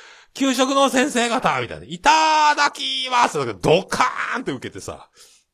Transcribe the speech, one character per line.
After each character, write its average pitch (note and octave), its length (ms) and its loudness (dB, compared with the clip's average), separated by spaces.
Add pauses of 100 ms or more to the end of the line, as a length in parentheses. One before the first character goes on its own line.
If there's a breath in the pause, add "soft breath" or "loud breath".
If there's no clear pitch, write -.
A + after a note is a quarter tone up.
(320 soft breath)
給 C4+ 220 0
食 C4+ 220 0
の C#4 140 4
先 C4 200 2
生 A#3 180 0
方」 F#3+ 320 0
み B2 60 -6
た E2+ 80 -12
い D2+ 60 -14
な。 E2+ 100 -18
「い F3 80 -12
た D#4 560 4
だ D4 160 0
き C4 400 -8
ま A#3+ 180 4
す」 - 100 -6
だ C3+ 80 -2
け A2+ 60 -6
ど、 F#2 60 -12
ド D#3 240 2
カ - 220 -2 (320)
ー - 20 -4
ン B3 40 -10
っ - 20 -10
て D#3+ 80 -6
受 A#2 160 -10
け F#2 40 -16
て G2 60 -14
さ。 E2 320 -14 (440 soft breath)